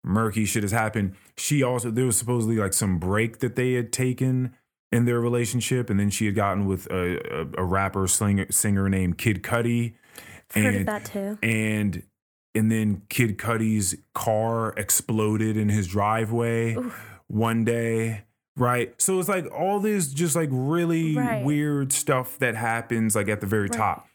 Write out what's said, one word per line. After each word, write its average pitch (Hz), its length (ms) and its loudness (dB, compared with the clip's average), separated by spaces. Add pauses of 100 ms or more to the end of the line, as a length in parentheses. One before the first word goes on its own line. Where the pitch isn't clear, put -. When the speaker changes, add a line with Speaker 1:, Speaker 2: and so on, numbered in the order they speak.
Speaker 1:
murky 107 420 0
shit 104 180 -2
has 98 100 -2
happened. 110 420 0 (220)
She 143 260 0
also, 123 260 -2
there 123 160 0
was 113 120 2
supposedly, 113 400 0
like, 101 160 0
some 95 260 0
break 104 400 0
that 120 160 -2
they 127 180 0
had 123 200 -2
taken 127 600 0 (380)
in 120 140 4
their 120 160 2
relationship, 120 680 0
and 101 100 2
then 101 100 2
she 107 160 -2
had 101 100 0
gotten 101 300 2
with 95 260 -2
a, 90 260 -2 (160)
a, 78 280 -6
a - 20 0
rapper, 95 440 0
singer, 101 440 2
singer 98 380 2
named 92 280 2
Kid 104 240 0
Cudi. 117 520 0 (600)
Speaker 2:
I've 107 100 4
heard 104 120 4
of 98 60 0
Speaker 1:
And, 92 60 0
Speaker 2:
that - 180 -4
too. 147 360 -6
Speaker 1:
and, 107 600 0 (500)
and 110 180 4
then 107 380 2
Kid 110 300 2
Cudi's 110 580 0 (160)
car 113 640 0
exploded 107 800 0
in 107 120 2
his 104 180 0
driveway 113 880 0
Speaker 2:
Oof. 247 200 -6 (320)
Speaker 1:
one 113 380 0
day, 113 600 -2 (300)
right? 123 460 2
So 190 180 2
it's, 175 80 -2
like, 185 240 -2
all 196 280 -2
this 196 340 0
just, 160 220 0
like, 160 160 0
really 160 680 0
Speaker 2:
Right. 135 260 0
Speaker 1:
weird 143 480 0
stuff - 480 0
that 120 160 0
happens, 113 600 0
like, 101 120 2
at 104 140 0
the 101 60 -4
very 107 160 2
Speaker 2:
Right. 101 100 0
Speaker 1:
top. 104 420 -2